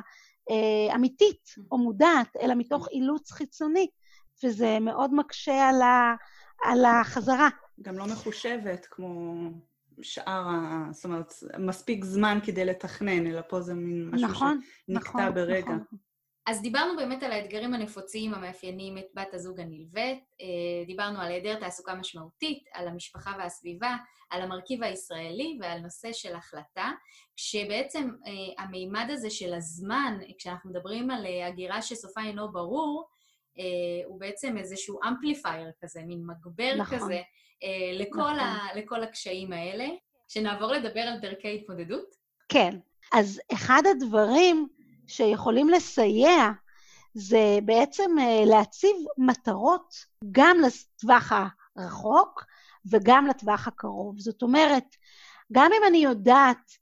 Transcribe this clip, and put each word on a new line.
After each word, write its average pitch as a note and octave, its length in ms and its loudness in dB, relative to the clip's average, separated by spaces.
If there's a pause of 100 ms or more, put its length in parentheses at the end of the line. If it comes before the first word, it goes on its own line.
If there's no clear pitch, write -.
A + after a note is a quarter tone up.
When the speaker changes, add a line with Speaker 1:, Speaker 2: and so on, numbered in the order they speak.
(500)
Speaker 1:
אה, A3 460 2
אמיתית B3+ 460 2 (160)
Speaker 2:
מהמם. G#3 140 -20
Speaker 1:
או C4 60 -2
מודעת, A#3+ 640 4
אלא B3 140 2
מתוך A#3+ 300 -2
Speaker 2:
כן. - 60 -10
Speaker 1:
אילוץ C#4 400 -2
חיצוני, D#4 560 -2 (560)
וזה A3 360 2
מאוד A#3 340 -2
מקשה C#4 560 2
על C4 120 6
ה-, B3 340 6 (480)
על B3 220 6
החזרה. A#3+ 640 4 (320)
Speaker 2:
גם F#3+ 160 -12
לא G3 80 -10
מחושבת G#3+ 840 -8
כמו E3+ 420 -10 (680)
שאר F#3 460 -8
ה-, D#3+ 440 -4
זאת - 140 -14
אומרת, E3 280 -8 (260)
מספיק F#3+ 460 -6
זמן G#3 400 2
כדי F#3 200 -2
לתכנן, F#3 640 -2
אלא E3 220 -6
פה F#3 120 -4
זה F3 120 -8
מין E3+ 380 -6
משהו A#3+ 160 0
Speaker 1:
נכון, C#4 340 0 (260)
Speaker 2:
שנקטע A3+ 220 -6
Speaker 1:
נכון, F#3+ 240 -2
Speaker 2:
ברגע. F3+ 380 -2
Speaker 1:
נכון. - 260 -8 (500)
Speaker 3:
אז A3 140 -4
דיברנו C#4+ 360 -2
באמת C4 260 -6
על C4 80 -6
האתגרים G#3+ 420 -6
הנפוצים G#3+ 600 -8
המאפיינים F#3 640 -12
את F#3+ 80 -14 (100)
בת G3 180 -12
הזוג F3+ 260 -14
הנלווית, E3+ 640 -10 (180)
אה, F3 460 -8
דיברנו G3+ 320 -8
על F3 80 -8
היעדר F#3 320 -6
תעסוקה F#3 360 -12
משמעותית, F#3 680 -10 (100)
על F3 140 -10
המשפחה F3 520 -14
והסביבה, F3+ 560 -8 (340)
על F3+ 120 -8
המרכיב F#3 420 -8
הישראלי F#3 800 -10
ועל E3+ 180 -8
נושא F3 340 -14
של F#3+ 220 -14
החלטה, F#3 560 -12 (440)
כשבעצם, A#3+ 720 -6 (180)
אה, F#3+ 360 -14
המימד F#3+ 460 -8
הזה B3 200 -8
של F#3 240 -8
הזמן, G3 640 -6 (200)
כשאנחנו F3+ 320 -14
מדברים G3+ 420 -8
על, A3+ 140 -6
אה, F3+ 220 -6
הגירה F3+ 340 -8
שסופה A3 400 -12
אינו G#3+ 300 -8
ברור, D4 560 -6 (520)
אה, F3 480 -6
הוא F#3 120 -16
בעצם G#3 380 -8
איזשהו G3 500 -12
אמפליפייר A#3+ 640 -6 (100)
כזה, E3+ 200 -16
מין E3+ 240 -12
מגבר F3 500 -6
Speaker 1:
נכון. B3 240 -6
Speaker 3:
כזה, F#3 220 -6 (420)
אה, F#3 300 -6
לכל G#3 260 -8
Speaker 1:
נכון. D4 200 -2
Speaker 3:
ה-, A3 360 -6
לכל A3+ 280 -8
הקשיים F#3+ 500 -10
האלה, F#3+ 340 -8 (400)
שנעבור G#3+ 440 -4
לדבר A#3 300 -4
על A#3 180 -6
דרכי G3+ 360 -10
התמודדות. F#3 600 -12 (340)
Speaker 1:
כן. G3+ 280 2 (360)
אז G#3 280 2 (120)
אחד C4 380 4
הדברים C4+ 760 4 (400)
שיכולים A3+ 640 2
לסייע, C4+ 800 6 (640)
זה G#3 520 4
בעצם, C#4 540 4
אה, A3+ 260 4
להציב A3 500 6 (220)
מטרות B3+ 760 2 (380)
גם D#4+ 280 8
לטווח B3 720 4 (440)
הרחוק G3+ 680 0 (480)
וגם A#3 360 6
לטווח G#3 400 -2
הקרוב. G3+ 520 -8
זאת G#3+ 220 -8
אומרת, C4+ 420 4 (680)
גם C4+ 260 8
אם G#4+ 100 4
אני E4+ 100 8
יודעת B3+ 720 6 (100)